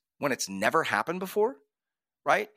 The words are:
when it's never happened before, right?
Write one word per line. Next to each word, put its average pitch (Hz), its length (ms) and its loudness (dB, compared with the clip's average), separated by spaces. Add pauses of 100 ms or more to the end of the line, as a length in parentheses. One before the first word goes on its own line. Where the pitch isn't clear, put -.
(200)
when 143 120 0
it's - 180 -4
never 117 340 2
happened 131 360 0
before, 208 380 -2 (680)
right? 180 320 2